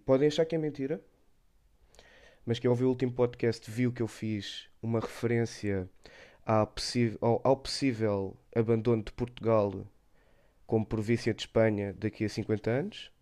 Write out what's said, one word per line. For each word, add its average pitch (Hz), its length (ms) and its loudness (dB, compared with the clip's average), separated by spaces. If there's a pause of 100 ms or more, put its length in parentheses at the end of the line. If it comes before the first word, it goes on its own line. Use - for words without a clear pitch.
podem 135 220 6
achar 160 180 2
que 165 80 -4
é 165 40 0
mentira, 151 460 -4 (1400)
mas 117 120 0
quem 127 120 2
ouviu 123 160 4
o 131 40 6
último 127 220 0
podcast 120 580 -2
viu 120 220 0
que 123 100 -4
eu 113 60 -2
fiz - 600 -8 (100)
uma 113 200 -2
referência 110 880 -2 (580)
à 110 180 4
possi-, 113 560 -2
ao, 117 240 2
ao 135 140 4
possível 107 760 -2 (200)
abandono 113 480 2
de - 100 -10
Portugal 104 760 0 (800)
como 110 200 2
província 110 480 0
de - 80 -10
Espanha 104 500 2
daqui 104 320 -4
a 104 40 -2
cinquenta 107 420 -2
anos. 156 520 -6